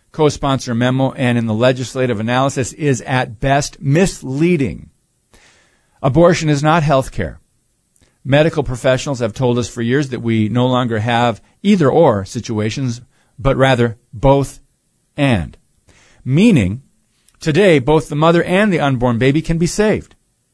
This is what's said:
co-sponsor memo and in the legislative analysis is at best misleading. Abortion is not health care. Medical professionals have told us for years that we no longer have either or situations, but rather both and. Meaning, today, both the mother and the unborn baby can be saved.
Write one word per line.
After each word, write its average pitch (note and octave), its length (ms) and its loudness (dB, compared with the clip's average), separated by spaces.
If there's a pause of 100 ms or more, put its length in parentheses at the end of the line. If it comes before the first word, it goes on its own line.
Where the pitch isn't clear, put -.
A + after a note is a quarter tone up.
(120)
co-sponsor C#3 600 -2
memo B2+ 400 0
and B2 240 -2
in A#2 80 -2
the A2 80 -2
legislative B2 640 0
analysis B2+ 540 -2
is C#3 280 -2
at C3 380 -6
best C#3 400 -2
misleading. C#3 1120 -2 (1120)
Abortion D#3+ 480 2
is D3 140 0
not D#3 200 2
health C3+ 280 0
care. - 280 -8 (840)
Medical D3 400 2
professionals C3 560 -2
have A2+ 140 -4
told B2 260 0
us A#2 100 -4
for A#2+ 140 -8
years C3+ 260 0
that A#2 120 -8
we A2+ 280 0
no B2 180 0
longer B2 300 -2
have A#2 440 0 (200)
either F#3 300 2
or B2+ 340 2
situations, A#2 760 -6 (360)
but C3 180 0
rather B2+ 440 2 (120)
both C3+ 500 0 (540)
and. A#2+ 420 -2 (640)
Meaning, C3+ 580 2 (600)
today, E3 380 4
both D3+ 280 0
the D3 80 -8
mother E3 280 2
and G3 280 0
the D#3+ 80 0
unborn B2+ 380 0
baby C3+ 240 2
can E3 160 -4
be E3 100 0
saved. G3+ 480 -2 (380)